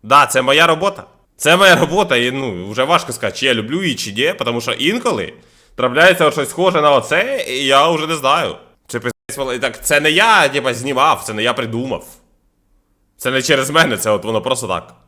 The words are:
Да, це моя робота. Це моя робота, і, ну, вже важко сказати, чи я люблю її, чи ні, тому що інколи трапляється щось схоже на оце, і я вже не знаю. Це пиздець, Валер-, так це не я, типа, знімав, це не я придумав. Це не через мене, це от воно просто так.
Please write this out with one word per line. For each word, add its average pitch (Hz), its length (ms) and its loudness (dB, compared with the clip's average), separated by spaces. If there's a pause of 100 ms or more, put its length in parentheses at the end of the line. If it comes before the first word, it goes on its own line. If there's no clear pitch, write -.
Да, 135 240 4
це 131 160 0
моя 147 240 4
робота. 170 380 -2 (320)
Це 165 200 2
моя 185 200 6
робота, 170 400 0
і, 120 140 0
ну, 107 400 -6
вже 127 140 -2
важко 165 280 0
сказати, 104 260 -6
чи 131 80 -2
я 127 80 2
люблю 120 280 -4
її, 156 120 -2
чи - 180 -10
ні, 143 260 -2
тому 117 220 -4
що 120 120 -6
інколи 143 640 -4 (400)
трапляється 156 560 4
щось 143 200 -4
схоже 175 300 0
на 147 100 4
оце, 185 580 0
і 135 180 -4
я 139 240 4
вже 156 160 -2
не 160 100 -4
знаю. 135 400 0 (300)
Це 120 140 -8
пиздець, - 380 -10
Валер-, 127 220 -6
так 123 240 -6
це 147 160 2
не 156 100 2
я, 190 380 4
типа, 131 260 -2
знімав, 131 480 0
це 110 100 -10
не 107 100 -4
я 120 120 0
придумав. 117 520 -6 (1080)
Це 127 140 -6
не 131 120 0
через 139 280 0
мене, 151 260 2
це 107 140 -2
от 104 140 0
воно 107 180 -2
просто 123 260 -4
так. 87 260 -6 (140)